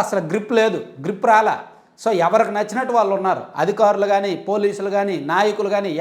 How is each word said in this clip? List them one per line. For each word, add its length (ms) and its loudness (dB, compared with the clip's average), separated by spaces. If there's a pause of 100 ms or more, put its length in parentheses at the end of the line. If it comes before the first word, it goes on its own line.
అసలు 160 -2 (100)
గ్రిప్ 300 -2
లేదు, 180 2 (260)
గ్రిప్ 280 -4
రాలా. 240 4 (440)
So 80 0 (160)
ఎవరికి 300 2
నచ్చినట్టు 420 -4
వాళ్ళు 200 2
ఉన్నారు, 260 -2 (200)
అధికారులు 480 2
కానీ, 180 0 (180)
పోలీసులు 480 -2
కానీ, 200 -2 (160)
నాయకులు 420 0
కానీ, 160 -2 (120)